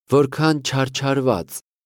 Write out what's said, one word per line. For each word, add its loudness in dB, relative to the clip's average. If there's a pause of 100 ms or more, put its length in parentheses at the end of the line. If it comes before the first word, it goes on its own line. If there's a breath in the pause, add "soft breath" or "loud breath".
որքան 2
չարչարված, -2 (360)